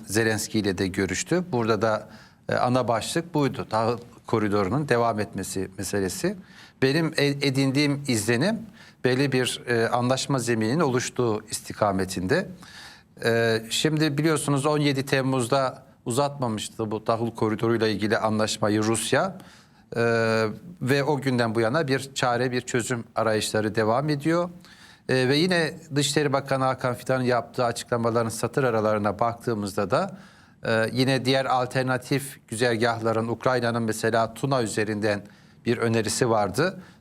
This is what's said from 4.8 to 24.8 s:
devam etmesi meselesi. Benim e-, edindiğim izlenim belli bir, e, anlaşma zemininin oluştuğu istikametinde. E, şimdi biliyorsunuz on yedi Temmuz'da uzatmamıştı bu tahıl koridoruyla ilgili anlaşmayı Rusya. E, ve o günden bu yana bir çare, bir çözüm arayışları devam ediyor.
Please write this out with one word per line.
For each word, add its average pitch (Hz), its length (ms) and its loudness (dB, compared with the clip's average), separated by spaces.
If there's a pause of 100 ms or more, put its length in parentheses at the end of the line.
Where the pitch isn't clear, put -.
devam 117 320 2
etmesi 95 580 -6
meselesi. 101 580 -2 (460)
Benim 147 340 2
e-, 143 100 2
edindiğim 143 840 2
izlenim 123 500 2 (460)
belli 131 280 2
bir, 127 340 0
e, 117 220 2
anlaşma 127 500 0
zemininin 117 420 0
oluştuğu 120 720 0
istikametinde. 98 960 -2 (760)
E, 113 460 2
şimdi 151 480 0
biliyorsunuz 147 480 0
on 151 120 2
yedi 139 280 0
Temmuz'da 131 760 0 (220)
uzatmamıştı 120 840 -2
bu 107 140 -6
tahıl 117 260 0
koridoruyla 113 580 0
ilgili 104 300 0
anlaşmayı 107 640 0
Rusya. 135 560 0 (580)
E, 117 60 0 (800)
ve 139 220 2
o 143 160 0
günden 120 340 0
bu 117 60 2
yana 135 280 0
bir 135 260 -4
çare, 123 380 0
bir 123 80 -2
çözüm 120 440 -4 (100)
arayışları 107 600 0
devam 113 340 2
ediyor. 160 420 0 (580)